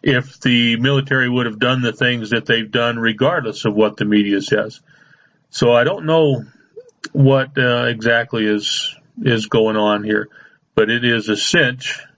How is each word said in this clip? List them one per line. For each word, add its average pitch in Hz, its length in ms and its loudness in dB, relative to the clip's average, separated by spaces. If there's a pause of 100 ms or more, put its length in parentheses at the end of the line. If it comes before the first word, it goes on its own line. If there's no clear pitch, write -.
if 127 380 -2
the 120 360 2
military 135 500 0
would 123 200 0
have 107 100 -8
done 123 240 0
the 117 100 0
things 117 380 -2
that 113 160 -2
they've 113 240 0
done 120 300 -2
regardless 113 680 -2
of 107 80 0
what 107 240 2
the - 80 -4
media 104 340 2
says. 107 420 -4 (680)
So 120 240 2
I 120 100 4
don't 160 220 -2
know 156 400 2 (640)
what, 135 460 2
uh, 123 280 0
exactly 117 600 0
is, - 500 -2 (240)
is 117 280 -2
going 110 300 0
on 104 260 0
here, 107 260 -4 (460)
but 110 160 2
it 120 120 -2
is 117 260 0
a 104 80 0
cinch 127 640 -2 (180)